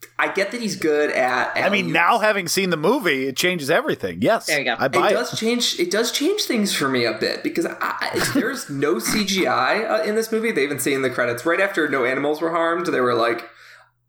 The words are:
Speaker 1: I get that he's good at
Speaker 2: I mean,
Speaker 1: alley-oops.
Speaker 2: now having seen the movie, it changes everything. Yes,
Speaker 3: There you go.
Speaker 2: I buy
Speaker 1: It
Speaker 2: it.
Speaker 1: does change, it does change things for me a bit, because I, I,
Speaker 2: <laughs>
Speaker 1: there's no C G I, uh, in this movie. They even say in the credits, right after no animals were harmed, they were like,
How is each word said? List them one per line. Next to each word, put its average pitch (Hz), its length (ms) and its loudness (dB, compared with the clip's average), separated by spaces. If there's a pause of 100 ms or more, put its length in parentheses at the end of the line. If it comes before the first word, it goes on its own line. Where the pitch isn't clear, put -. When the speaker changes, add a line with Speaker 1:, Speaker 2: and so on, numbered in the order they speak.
(280)
Speaker 1:
I 151 40 -6
get 196 200 -2
that 247 80 -6
he's 208 160 -4
good 147 340 2
at 123 460 0
Speaker 2:
I 143 140 2
mean, 196 160 0
Speaker 1:
alley-oops. 160 60 -4
Speaker 2:
now 170 260 4
having 202 300 0
seen 190 220 0
the 170 60 0
movie, 160 520 2
it 127 80 -6
changes 170 340 0
everything. 160 500 0
Yes, 190 260 2
Speaker 3:
There 156 120 0
you 135 60 -2
go. 120 140 0
Speaker 2:
I 135 100 2
buy 147 200 2
Speaker 1:
It 214 40 4
Speaker 2:
it. - 20 4
Speaker 1:
does 240 240 -2
change, 240 420 0
it 175 100 0
does 226 220 0
change 392 300 0
things 214 320 0
for 143 140 0
me 127 160 0
a 110 100 0
bit, - 280 -4
because - 240 -2
I, - 140 -6
I, - 500 -4
Speaker 2:
<laughs> - 40 -2
Speaker 1:
there's 262 340 -2
no 143 300 0
C 208 260 0
G 185 220 0
I, 131 380 2
uh, 214 200 0
in 208 120 0
this 220 160 -2
movie. 220 200 0
They 139 120 2
even 143 160 -2
say 147 120 0
in 135 100 0
the 131 80 2
credits, 120 360 -2
right 170 140 2
after 190 280 0
no 135 160 0
animals 143 360 0
were 165 100 0
harmed, 170 360 0
they 139 140 0
were 123 140 2
like, 117 340 0 (600)